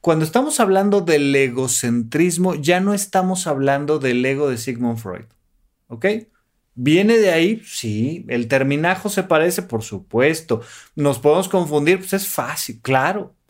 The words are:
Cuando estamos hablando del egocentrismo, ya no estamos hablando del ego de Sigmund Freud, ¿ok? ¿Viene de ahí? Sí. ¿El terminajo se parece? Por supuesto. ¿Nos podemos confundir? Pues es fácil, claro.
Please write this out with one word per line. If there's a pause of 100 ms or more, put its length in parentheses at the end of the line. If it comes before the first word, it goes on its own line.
Cuando
estamos
hablando
del
egocentrismo,
ya
no
estamos
hablando
del
ego
de
Sigmund
Freud, (640)
¿ok? (720)
¿Viene
de
ahí?
Sí.
¿El
terminajo
se
parece?
Por
supuesto. (340)
¿Nos
podemos
confundir?
Pues
es
fácil,
claro. (140)